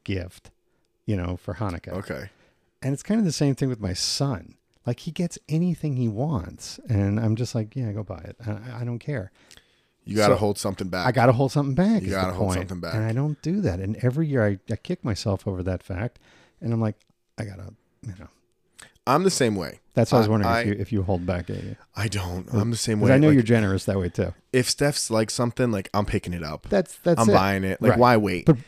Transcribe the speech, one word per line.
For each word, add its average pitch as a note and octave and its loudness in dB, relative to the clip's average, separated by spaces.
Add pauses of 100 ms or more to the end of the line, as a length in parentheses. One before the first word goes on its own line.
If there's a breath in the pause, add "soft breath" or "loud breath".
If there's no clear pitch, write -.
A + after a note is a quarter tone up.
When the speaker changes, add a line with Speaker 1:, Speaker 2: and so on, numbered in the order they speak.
Speaker 1:
gift, F2+ -8 (540)
you G#2+ -2
know, F2 -4
for - -10
Hanukkah. F2+ -6
Speaker 2:
Okay. F2 -8 (520)
Speaker 1:
And C3+ -2
it's C#3 -8
kinda A3 0
the E3+ 2
same C#3 2
thing C#3+ -2
with A#2+ -6
my F#2 -2
son. - -4 (300)
Like, - -4
he E3 -10
gets F3 -6 (100)
anything D#3+ -2
he B2 0
wants, B2 -6 (100)
and G2+ 2
I'm A2+ 2
just A#2 -4
like, A2 -6
"Yeah, A#2 -4
go G#2 -6
buy - -12
it. - -16 (100)
I, A2 -10
I - -6
don't A#2+ -6
care." A#2+ -8 (760 soft breath)
Speaker 2:
You G#2 -4
gotta G#2 6
Speaker 1:
So, - 0
Speaker 2:
hold G2+ 0
something G2 -6
back. F2+ -2
Speaker 1:
I B2+ 2
gotta B2+ 6
hold B2+ 2
something C#3+ 0
back G3+ 2
Speaker 2:
You F#2+ -4
Speaker 1:
is G2 -2
the F#2+ 0
Speaker 2:
gotta F#2 0
hold F#2+ 0
Speaker 1:
point. F2+ 0
Speaker 2:
something F#2 -8
back. E2+ -6
Speaker 1:
And A2 -2
I A2+ -2
don't C#3+ -4
do F#3+ -2
that. F#2+ -2
And F#2+ -4
every C3+ 0
year C3 2
I, G2+ 0 (120)
I A2 -4
kick - -6
myself G2 -2
over F#2 -4
that F#2 -4
fact, G2+ -8 (400 soft breath)
and A#2 -4
I'm A2+ 0
like, G#2+ -2 (420)
"I G#2+ -6
gotta, F#2+ -14 (320)
you G#2 -12
know." - -20 (800 loud breath)
Speaker 2:
I'm C#3+ 2
the F#3+ 4
same A#2 2
way. E2 -8 (140)
Speaker 1:
That's A#2 2
why B2+ 8
I - 6
was G#2+ 2
Speaker 2:
I, G#2+ 2
Speaker 1:
wondering A2 2
Speaker 2:
I, A#2 2
Speaker 1:
if A#2 0
you, G#2 0
if G2 -6
you G2 0
hold F2+ -2
back. F2+ -4
Yeah, G2+ -6
yeah. G2 -10 (200)
Speaker 2:
I G#2+ -4
don't. F#2 -6
Speaker 1:
'Cause A2 0
Speaker 2:
I'm A#2 0
the A2+ -2
same G#2+ 0
Speaker 1:
'cause A#2+ 4
Speaker 2:
way. C3 8
Speaker 1:
I - 8
know D3+ 8
Speaker 2:
Like, D3+ 8
Speaker 1:
you're C3 6
generous G#2 2
that G2 0
way F2+ 0
too. F2 -2 (200)
Speaker 2:
if B2+ 2
Steph's - -2
like A2 0
something, A#2+ -2
like, F#2+ -4
I'm G2+ 0
picking G2 -4
it F2 -6
up. D2+ -10
Speaker 1:
That's, G3 -2
that's E3+ 2
Speaker 2:
I'm G#3 6
Speaker 1:
it. G3+ 6
Speaker 2:
buying G2 4
it. F#2+ -4
Like, A#2+ 6
Speaker 1:
Right. A2 6
Speaker 2:
why A#2+ 8
wait? F#2 0
Speaker 1:
But, D3+ 6 (100)